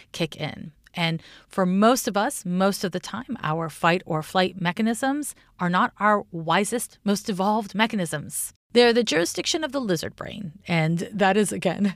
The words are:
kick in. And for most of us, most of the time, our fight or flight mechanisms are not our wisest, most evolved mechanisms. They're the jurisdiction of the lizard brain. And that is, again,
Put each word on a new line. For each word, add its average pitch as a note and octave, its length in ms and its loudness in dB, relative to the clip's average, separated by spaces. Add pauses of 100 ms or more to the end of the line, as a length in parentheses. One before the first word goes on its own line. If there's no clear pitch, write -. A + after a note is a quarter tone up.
(120)
kick - 240 -6
in. - 360 -10 (220)
And E3 280 -2 (260)
for F#3+ 200 0
most G#3+ 400 4
of G3+ 100 -2
us, A#3 260 -2
most F#3+ 400 0
of F#3 80 -2
the F3+ 80 -4
time, A#3 440 -10
our D#3+ 260 -2
fight F3 380 2
or D#3 160 -2
flight F#3+ 360 0
mechanisms A#3 760 -2 (240)
are F3+ 100 0
not G3 300 0
our G#3 320 2
wisest, F3+ 720 -2
most G3+ 260 0
evolved G3+ 460 0
mechanisms. - 800 -2 (180)
They're A#3+ 220 6
the A#3 100 2
jurisdiction D#4+ 600 0
of C#4 80 -4
the C#4 100 -4
lizard F#3+ 340 -2
brain. G3 380 -10 (140)
And E3 440 2
that G3 260 4
is, G#3+ 140 2
again, F#3+ 440 0